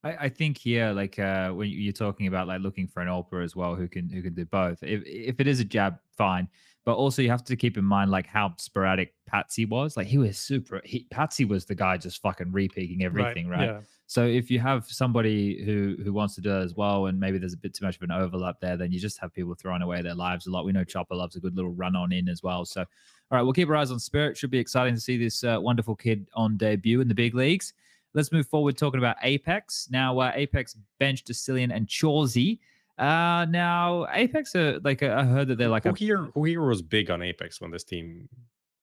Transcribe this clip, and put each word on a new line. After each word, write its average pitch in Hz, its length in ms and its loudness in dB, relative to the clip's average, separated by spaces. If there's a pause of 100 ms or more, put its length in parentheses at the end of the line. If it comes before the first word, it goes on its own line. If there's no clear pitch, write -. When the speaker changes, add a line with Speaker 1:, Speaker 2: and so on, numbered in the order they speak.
Speaker 1:
I, 156 220 -4
I 139 40 2
think 147 300 -2
here, 117 320 2
like, 98 300 -2
uh, 95 320 0
when 101 180 -4
you're 101 220 -4
talking 101 340 -2
about, 92 220 0
like, 92 120 -4
looking 95 280 -4
for 90 140 -8
an 90 60 -2
opera 90 360 -4
as 82 100 -8
well, 87 220 -4
who 90 100 -4
can, 87 240 -8
who 92 100 -6
can 90 140 -8
do 87 120 -6
both. 90 360 -2
If, 101 240 -4
if 117 320 -6
it 139 80 4
is 131 140 2
a 110 40 0
jab, 98 360 0 (100)
fine. 92 380 0 (360)
But 117 120 2
also 135 260 2
you 120 80 4
have 120 140 0
to 127 120 -2
keep 117 220 0
in 98 60 2
mind, 98 260 4
like, 95 160 0
how 101 320 0
sporadic 95 560 0 (120)
Patsy - 380 -2
was. 127 320 -2
Like, 110 100 -4
he 131 120 2
was 107 200 2
super, 131 460 -4
he, 120 260 -8
Patsy 143 360 0
was 98 180 0
the 101 100 -8
guy 92 220 0
just 90 240 -10
fucking 90 320 -2
repeaking 92 500 -2
everything, 90 460 -2
Speaker 2:
Right, 90 100 -2
Speaker 1:
right? 120 100 2
Speaker 2:
yeah. 104 120 -6 (260)
Speaker 1:
So 120 200 2
if 120 240 2
you 123 100 4
have 127 240 0
somebody 110 800 0
who, 101 400 0
who 101 80 -2
wants 104 220 -2
to 92 80 -12
do 104 80 0
it 95 120 2
as 85 120 -4
well, 101 320 2
and 95 120 0
maybe 95 200 0
there's 90 160 -4
a 82 40 -14
bit 92 140 -10
too 101 140 -6
much 92 100 -4
of - 60 -12
an 87 80 -4
overlap 90 500 -2
there, 90 160 -2
then 90 160 -4
you 90 80 -2
just 107 200 -8
have 90 120 -10
people 87 220 -6
throwing 90 260 -6
away 87 220 -2
their 87 120 -6
lives 90 320 -4
a 92 40 -8
lot. 87 160 -4
We 98 60 0
know 95 120 2
Chopper 90 300 -6
loves 90 220 -6
a 87 40 -10
good 90 160 -6
little 90 160 -4
run 92 240 -2
on 90 160 0
in 90 160 0
as 87 140 -6
well. 90 240 -4
So, 92 160 -8
all 87 40 -4 (440)
right, 127 100 4
we'll 131 140 2
keep 170 160 2
our 151 60 4
eyes 143 140 2
on 123 80 -4
Spirit. 147 380 0
Should 131 140 -4
be 131 80 2
exciting 127 360 2
to 110 60 -2
see 127 160 -2
this, 117 260 -2
uh, 117 160 2
wonderful 113 380 0
kid 107 380 0
on 110 240 2
debut 110 420 4
in 131 80 2
the 107 60 2
big 117 200 2
leagues. 147 380 2 (400)
Let's 147 180 0
move 160 160 2
forward 143 300 2
talking 131 220 0
about 123 240 2
Apex. 143 680 0
Now, 127 280 2
uh, 127 160 2
Apex 139 420 -2 (240)
benched 139 280 0
Asilian 127 460 -2
and 110 140 0
Chauzy. 147 720 4 (380)
Uh, 170 500 2
now, 175 680 2
Apex, 254 420 0
uh, 151 300 2
like, 139 180 2
uh, 120 160 2
I 139 60 4
heard 131 240 4
that 120 100 0
they're, 120 80 4
like, 110 160 4
Speaker 3:
Who 113 80 2
Speaker 1:
a - 60 0
Speaker 3:
here, 208 220 2 (160)
who 147 100 2
here 165 180 2
was 117 180 2
big 92 300 0
on 87 120 0
Apex 87 380 -8
when 85 120 -12
this 87 100 -10
team 85 460 -12 (540)